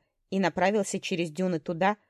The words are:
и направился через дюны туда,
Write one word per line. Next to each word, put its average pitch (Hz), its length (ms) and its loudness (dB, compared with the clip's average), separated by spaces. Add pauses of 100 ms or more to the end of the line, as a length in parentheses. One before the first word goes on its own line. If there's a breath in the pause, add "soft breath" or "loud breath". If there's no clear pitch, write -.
(300)
и 190 100 0
направился 190 580 0
через 170 320 -4
дюны 180 300 -2
туда, 185 380 0 (120)